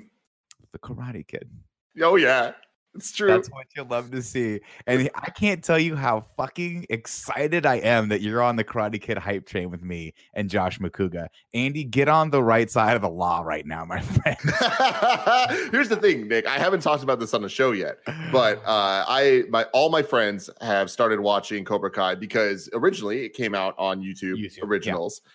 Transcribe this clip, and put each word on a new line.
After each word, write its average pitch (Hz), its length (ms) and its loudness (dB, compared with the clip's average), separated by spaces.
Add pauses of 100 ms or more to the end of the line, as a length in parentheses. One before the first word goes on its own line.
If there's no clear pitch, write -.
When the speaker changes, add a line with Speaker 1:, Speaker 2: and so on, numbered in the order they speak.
(720)
Speaker 1:
The - 80 -18
Karate 120 480 -12
Kid. - 240 -14 (500)
Speaker 2:
Oh, 170 140 4
yeah. 131 380 4 (440)
It's - 160 -12
true. 202 160 0
Speaker 1:
That's 185 220 4
what 135 160 -18 (100)
you 139 80 -10
love 123 260 -4
to 131 100 -6
see. 113 380 -2 (260)
And 127 300 2
I - 160 -10
can't 196 320 -2
tell 165 160 2
you 160 160 0
how 127 280 0 (140)
fucking 175 540 -6
excited 151 720 -2
I 131 120 4
am 113 320 2
that 104 120 0
you're 110 220 0
on 120 140 2
the 110 80 0
Karate 107 360 -4
Kid 110 160 -6
hype 95 300 -4
train 90 240 -6
with 87 140 -10
me 85 280 -10 (220)
and 101 160 -4
Josh 92 300 -2
Makuga. 87 480 -4 (260)
Andy, 139 300 -2
get 135 240 2
on 156 220 4
the 135 120 4
right 113 260 4
side 113 280 4
of 101 60 -2
the 98 60 2
law 87 340 0
right 78 220 -4
now, 80 200 -10
my 85 160 -6
<laughs> - 0 -
friend. - 400 0
Speaker 2:
<laughs> 247 1300 2
Here's 240 180 2
the 208 120 0
thing, 131 280 2
Nick. 113 180 0
I 135 120 0
haven't 180 220 2
talked 147 220 2
about 131 180 0
this 113 140 -2
on 104 80 0
the 98 60 -6
show 131 240 2
yet, 87 260 -4 (340)
but, 110 320 4
uh, 98 440 2
I, 131 400 4
my, 113 240 2
all 147 180 4
my 160 120 4
friends 104 480 -2 (100)
have 98 300 0
started 110 300 2
watching 101 440 0
Cobra 98 260 -2
Kai 92 260 0
because 101 560 -2
originally 120 520 -2
it 107 100 -14
came 110 200 -4
out 95 240 -2
on 95 240 -2
YouTube 95 340 -8
Speaker 1:
YouTube, 104 220 -10
yeah. - 60 -10
Speaker 2:
Originals. 92 560 -4 (140)